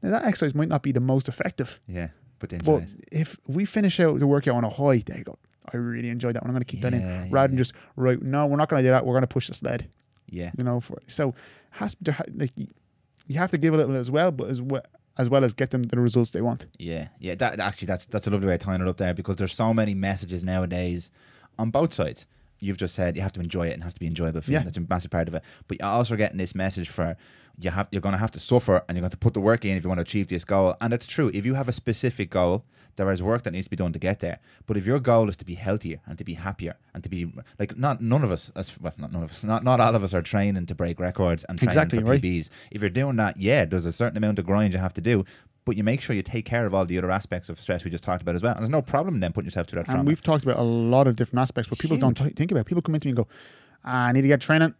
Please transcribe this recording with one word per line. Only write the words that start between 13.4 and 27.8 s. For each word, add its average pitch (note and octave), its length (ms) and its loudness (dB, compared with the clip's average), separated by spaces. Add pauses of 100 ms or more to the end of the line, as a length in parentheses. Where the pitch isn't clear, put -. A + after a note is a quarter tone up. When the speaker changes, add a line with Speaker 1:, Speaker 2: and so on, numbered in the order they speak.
Speaker 1:
to E3+ 80 0
give D#3 160 4
a - 20 6
little C3+ 200 2
as B2 140 -2
well, D#3+ 220 4
but B2+ 160 -4
as B2 140 -4
we-, C3+ 180 -2 (380)
as B2 100 2
well C3+ 160 6
as A#2 80 4
get C3 180 -2
them B2+ 120 -2
the A#2+ 180 0
results A#2+ 300 4
they F2 100 -4
want. A#2+ 260 -4 (120)
Speaker 2:
Yeah, E2 300 -8 (100)
yeah. F2+ 160 -6
That, F#2 260 -2
actually, G2 260 -4
that's, F#2 200 -4
that's - 200 -4
a G#2 40 -2
lovely G2 180 0
way F2+ 60 4
of E2 60 -2
tying F#2+ 200 -2
it F#2 80 0
up F2+ 80 -2
there, F#2 160 -2
because F2+ 240 -4
there's G2 180 -2
so A2+ 200 2
many G#2+ 200 0
messages F#2+ 480 -4
nowadays F2+ 680 -2 (480)
on A2+ 120 -2
both D#3 220 2
sides. D2 320 -4 (360)
You've G2 180 -4
just F2+ 160 -4
said F2+ 200 0
you D#2 80 -6
have F#2+ 120 -2
to F#2+ 60 -10
enjoy E2+ 280 -4
it - 60 -4
and E2 80 -10
it - 20 -10
has F2 100 -10
to - 60 -14
be F2 60 -4
enjoyable E2 340 -2
for G2 120 -4
you. D3 60 2
Speaker 1:
Yeah. D3 60 0
Speaker 2:
That's F2 140 -8
a E2+ 100 -6
massive F2+ 220 -2
part E2+ 180 0
of E2 60 -10
it. E2 80 -6 (260)
But - 120 -6
you're G2+ 80 -4
also A#2 280 2
getting G#2 220 0
this F2+ 160 -4
message F#2+ 340 -4
for E2+ 280 -4 (440)
you F2 100 -4
have, G2 200 -2